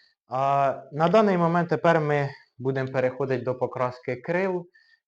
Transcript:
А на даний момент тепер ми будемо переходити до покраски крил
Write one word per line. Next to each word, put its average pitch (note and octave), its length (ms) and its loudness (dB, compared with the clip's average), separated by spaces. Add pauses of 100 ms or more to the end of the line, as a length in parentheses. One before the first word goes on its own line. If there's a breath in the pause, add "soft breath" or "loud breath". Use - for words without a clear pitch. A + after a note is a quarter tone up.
(280 loud breath)
А C3+ 460 0 (180)
на D#3 160 2
даний G3+ 300 4
момент E3+ 300 2
тепер E3 320 2
ми D3 300 0 (280 loud breath)
будемо C3 340 -4
переходити C3 520 -2
до B2+ 100 -2
покраски B2 640 -4
крил F3 500 -4 (420 soft breath)